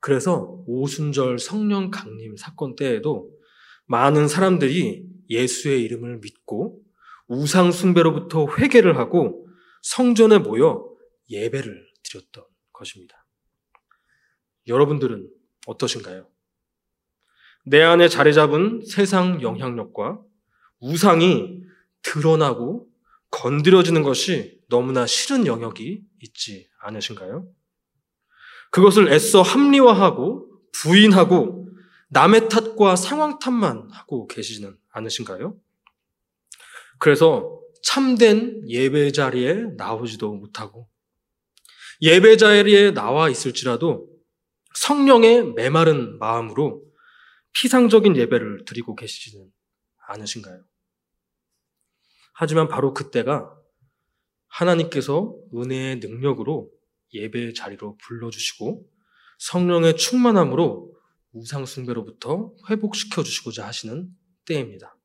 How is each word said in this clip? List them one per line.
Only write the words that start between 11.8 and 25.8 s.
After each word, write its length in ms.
드렸던 400
것입니다. 540
여러분들은 600
어떠신가요? 600
내 160
안에 260
자리 240
잡은 540
세상 560
영향력과 800
우상이 800
드러나고 840
건드려지는 720
것이 560
너무나 380
싫은 400
영역이 560